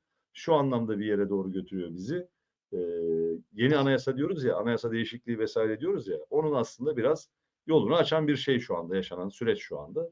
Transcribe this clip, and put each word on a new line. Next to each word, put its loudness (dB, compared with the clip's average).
şu 0
anlamda 2
bir -2
yere 2
doğru -2
götürüyor -6
bizi. -6
Ee, -4
yeni 4
anayasa 2
diyoruz -2
ya, 2
anayasa -2
değişikliği -4
vesaire 0
diyoruz -4
ya, -2
onun 0
aslında -2
biraz 0
yolunu 4
açan 4
bir 4
şey 2
şu -4
anda, -2
yaşanan -4
süreç 0
şu -8
anda. -6